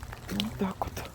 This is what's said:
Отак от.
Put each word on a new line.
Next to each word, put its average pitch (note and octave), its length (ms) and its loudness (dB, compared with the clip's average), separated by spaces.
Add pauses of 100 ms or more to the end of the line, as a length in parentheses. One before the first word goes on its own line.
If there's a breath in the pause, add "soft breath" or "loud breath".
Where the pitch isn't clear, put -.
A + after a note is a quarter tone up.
(320)
Отак G3+ 480 4
от. - 240 -2 (120)